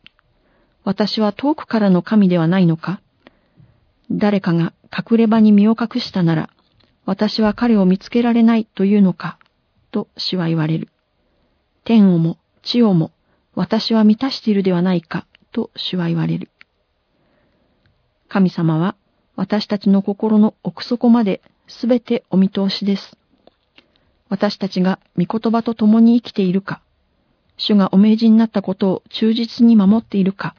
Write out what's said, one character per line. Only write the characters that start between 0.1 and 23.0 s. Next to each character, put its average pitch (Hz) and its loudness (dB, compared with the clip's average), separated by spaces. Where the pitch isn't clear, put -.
「私 202 -4
は 214 -2
遠 285 -2
く - -16
か 226 -4
ら 202 2
の 175 4
神 208 2
で 175 2
は 160 0
な 185 0
い 180 4
の 160 0
か？ 175 -10
誰 202 -2
か 185 -2
が 165 -2
隠 226 -4
れ 226 2
場 220 2
に 214 6
身 202 4
を 226 2
隠 233 -6
し - -12
た 170 -2
な 165 2
ら、 156 -6
私 208 -4
は 214 0
彼 233 0
を 196 2
見 185 2
つ - -14
け 240 0
ら 233 0
れ 233 2
な 226 4
い 220 -2
と - -4
い 202 2
う 208 4
の 180 2
か？」 - -12
と - -8
主 - -8
は 170 -4
言 165 -2
わ 156 -2
れ 160 -2
る。 - -10
天 208 4
を 170 2
も 165 -2
地 240 -2
を 208 2
も 160 0
私 220 -4
は 220 2
満 214 4
た 269 -4
し - -12
て 220 -2
い - 2
る 196 0
で 185 0
は 175 0
な 185 0
い 175 -2
か - -12
と - -8
主 - -8
は 175 -4
言 165 -2
わ 160 -2
れ 165 -4
る。 - -12
神 190 0
様 165 -2
は 180 -4
私 208 -4
た 208 -6
ち 202 -2
の 196 4
心 214 -2
の 214 2
奥 - -12
底 240 -2
ま 233 4
で、 190 -4
す - -10
べ 233 0
て - -6
お - -4
見 190 2
通 196 -4
し - -8
で 196 -2
す。 - -16